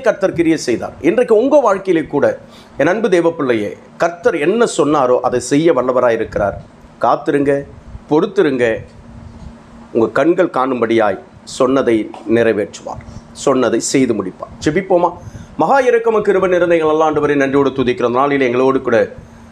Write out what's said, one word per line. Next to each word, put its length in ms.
கர்த்தர் 360
கிரியை 220
செய்தார். 420
இன்றைக்கு 340
உங்க 260
வாழ்க்கையிலே 440
கூட, 200
என் 160
அன்பு 160
தேவ 220
பிள்ளையே, 400
கர்த்தர் 420
என்ன 320
சொன்னாரோ 500
அதை 220
செய்ய 300
வல்லவராய் 460
இருக்கிறார். 400
காத்திருங்க, 540
பொறுத்திருங்க. 580
உங்க 200
கண்கள் 440
காணும்படியாய் 640
சொன்னதை 460
நிறைவேற்றுவார், 720
சொன்னதை 480
செய்து 300
முடிப்பார். 460
ஜெபிப்போமா? 500
மகா 240
இரக்கமும் 440
கிருபை 240
நிறைந்த 280
எங்கள் 140
நல்ல 160
ஆண்டவரே, 280
நன்றியோடு 360
துதிக்கிறோம். 460
நாளிலே 300
எங்களோடு 340
கூட 160